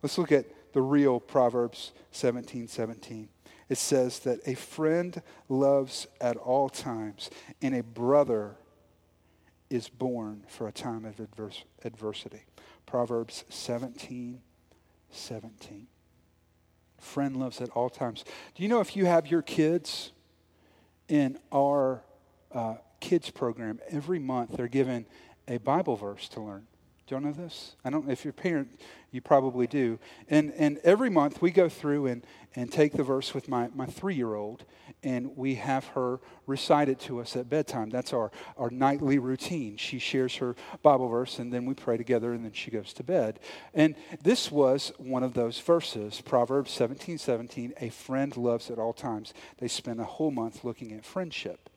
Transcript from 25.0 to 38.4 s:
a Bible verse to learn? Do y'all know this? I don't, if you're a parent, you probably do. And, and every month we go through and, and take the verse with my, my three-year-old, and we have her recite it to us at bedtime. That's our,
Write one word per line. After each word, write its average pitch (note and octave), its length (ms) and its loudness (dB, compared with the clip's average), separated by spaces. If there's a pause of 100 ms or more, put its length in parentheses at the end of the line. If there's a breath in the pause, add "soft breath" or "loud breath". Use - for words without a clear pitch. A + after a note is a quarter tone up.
a A#2+ 100 -2
Bible C#3 380 2
verse G2+ 340 -10
to A2+ 100 -12
learn? G#2+ 260 -12 (400)
Do C3+ 100 -6
y'all C#3 80 -4
know D3 80 -2
this? E3 420 -12 (100)
I B2+ 60 -2
don't, C3+ 180 0
if B2+ 160 -2
you're D3+ 60 -4
a - 40 -12
parent, D3 460 -2 (300 loud breath)
you B2 100 -6
probably C3 460 4
do. A#2+ 320 0 (320 loud breath)
And, D3+ 220 4
and D3 320 2
every G#3+ 260 8
month D3 320 2
we E3 80 6
go F3+ 180 6
through C#3+ 380 0
and, A#2+ 180 -2 (300 loud breath)
and B2 160 -6
take D3 220 4
the D3 100 0
verse C3+ 320 -2
with C#3 140 -8
my, A#2+ 260 0
my C3 120 -6
three-year-old, A#2 800 -4 (380 loud breath)
and B2+ 340 -2
we C3 200 -2
have C3 320 -2
her B2+ 320 -2 (260 loud breath)
recite C#3+ 420 4
it C3 120 0
to B2 200 -8
us A2+ 140 -10
at B2 160 -4
bedtime. C3 400 -2
That's B2 220 -4
our, A2+ 180 0 (260 loud breath)